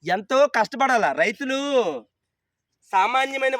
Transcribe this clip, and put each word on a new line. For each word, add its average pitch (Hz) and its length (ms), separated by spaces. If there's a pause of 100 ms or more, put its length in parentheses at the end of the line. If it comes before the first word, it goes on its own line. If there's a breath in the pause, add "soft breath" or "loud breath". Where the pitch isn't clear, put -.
(140)
ఎంతో 214 240 (180)
కష్టపడాలా, 233 540 (120)
రైతులు 262 360 (1300)
సామాన్యమైన 262 680